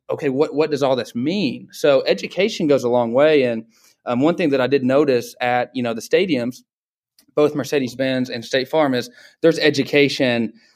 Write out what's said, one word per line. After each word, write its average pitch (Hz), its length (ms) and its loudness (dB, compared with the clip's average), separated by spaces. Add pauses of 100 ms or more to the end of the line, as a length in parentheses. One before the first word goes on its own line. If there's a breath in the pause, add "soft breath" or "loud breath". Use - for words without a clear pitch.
(100)
"Okay, 139 180 -4
what, 135 260 -2
what 151 160 0
does 139 120 -2
all 131 140 2
this 117 180 -6
mean?" 127 580 -4
So 139 340 2
education 190 600 -2
goes 135 180 2
a 123 60 0
long 120 220 0
way. 147 320 4
And, 113 200 -4 (400 soft breath)
um, 123 160 -2
one 165 160 2
thing 170 140 0
that 135 100 2
I 127 60 2
did 127 180 0
notice 131 560 0
at, 123 340 -2
you 127 80 -4
know, 117 120 -4
the 110 80 -10
stadiums, 143 540 -2 (760)
both 151 200 2
Mercedes-Benz 131 760 -2
and 117 160 -10
State 127 240 -4
Farm, 151 260 0
is 123 140 -4 (320 loud breath)
there's 160 180 4
education 135 920 2 (240 soft breath)